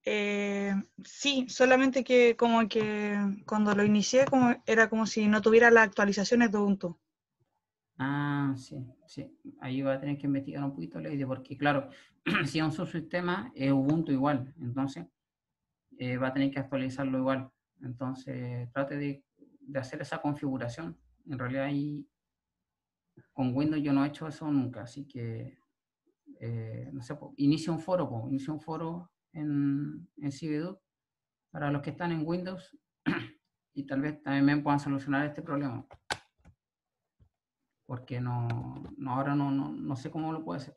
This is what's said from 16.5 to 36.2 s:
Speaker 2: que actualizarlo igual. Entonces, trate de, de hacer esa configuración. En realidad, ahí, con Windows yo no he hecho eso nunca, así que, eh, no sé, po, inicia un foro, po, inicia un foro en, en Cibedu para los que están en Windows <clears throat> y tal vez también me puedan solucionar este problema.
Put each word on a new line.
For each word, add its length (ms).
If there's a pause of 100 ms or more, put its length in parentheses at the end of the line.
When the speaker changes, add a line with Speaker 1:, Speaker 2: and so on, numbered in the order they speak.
Speaker 2:
que 100
actualizarlo 580
igual. 320 (320)
Entonces, 920
trate 240
de, 280 (360)
de 180
hacer 220
esa 220
configuración. 760 (280)
En 120
realidad, 260
ahí, 420 (1300)
con 200
Windows 280
yo 100
no 100
he 60
hecho 180
eso 240
nunca, 340
así 220
que, 520 (840)
eh, 500
no 120
sé, 140
po, 200
inicia 340
un 100
foro, 280
po, 220
inicia 240
un 60
foro 520 (200)
en, 840
en 160
Cibedu 480 (680)
para 200
los 120
que 80
están 220
en 140
Windows 500 (280)
<clears throat> 680
y 120
tal 140
vez 220
también 240
me 160
puedan 180
solucionar 460
este 160
problema. 440 (2000)